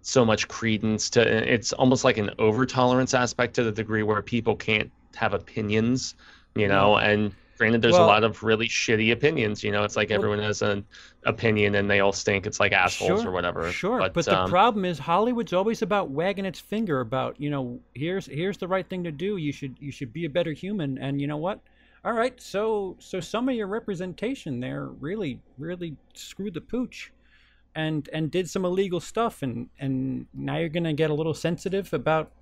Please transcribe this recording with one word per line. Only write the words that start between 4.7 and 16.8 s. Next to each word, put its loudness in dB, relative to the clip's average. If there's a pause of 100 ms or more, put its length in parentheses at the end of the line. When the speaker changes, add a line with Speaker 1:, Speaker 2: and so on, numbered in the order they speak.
Speaker 1:
have 0
opinions, -2 (380)
you 2
know, 6
Speaker 2:
Mm. 6 (100)
Speaker 1:
and 0 (220)
granted, 4
there's 6
a 10
Speaker 2:
Well 8
Speaker 1:
lot 6
of -2
really 2
shitty 2
opinions, 0
you -2
know, 0
it's -4
like 0
Speaker 2:
Well 2
Speaker 1:
everyone 0
has -2
an 0 (380)
opinion 2
and 2
they 4
all 4
stink. -2
It's -8
like 4
assholes 2
Speaker 2:
Sure, -4
Speaker 1:
or -4
whatever. -2
Speaker 2:
sure, -2
Speaker 1:
But, 0
Speaker 2:
but -2
the 4
Speaker 1:
um, 0
Speaker 2:
problem 2
is -4
Hollywood's 0
always 0
about -2
wagging -2
its -8
finger -2